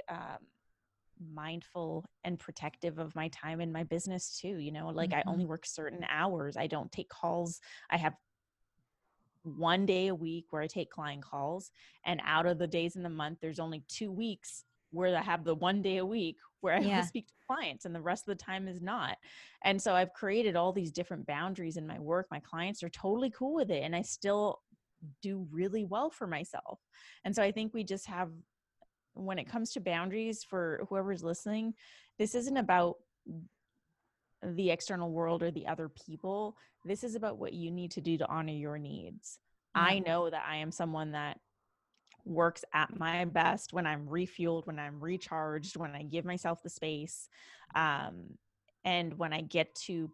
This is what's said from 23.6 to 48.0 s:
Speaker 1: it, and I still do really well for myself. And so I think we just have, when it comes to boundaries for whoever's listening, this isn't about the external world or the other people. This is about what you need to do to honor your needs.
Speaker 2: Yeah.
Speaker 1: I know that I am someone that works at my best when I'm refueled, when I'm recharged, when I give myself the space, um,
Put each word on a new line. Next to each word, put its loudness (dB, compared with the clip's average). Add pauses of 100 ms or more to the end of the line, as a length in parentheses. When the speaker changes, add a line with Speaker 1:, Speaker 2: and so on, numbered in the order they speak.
Speaker 1:
it, 2
and 0
I 2
still 2 (600)
do -2
really 0
well 0
for -8
myself. -6 (440)
And 0
so 6
I 6
think -2
we -2
just -4
have, -4 (840)
when -4
it -2
comes -4
to -6
boundaries 0
for 0
whoever's 0
listening, -2 (420)
this 2
isn't 0
about 6 (1400)
the 2
external -2
world 2
or 0
the -6
other -2
people. -6 (280)
This -4
is -4
about -2
what -4
you -4
need -4
to -6
do 2
to 2
honor -2
your -4
needs. -10 (360)
Speaker 2:
Yeah. 6
Speaker 1:
I 6
know 4
that -2
I -2
am -2
someone -2
that -4 (840)
works 4 (100)
at 2
my 2
best 4
when 2
I'm -2
refueled, 0
when -6
I'm -8
recharged, -4
when -4
I -8
give -2
myself -2
the -10
space, -6 (460)
um, 0 (460)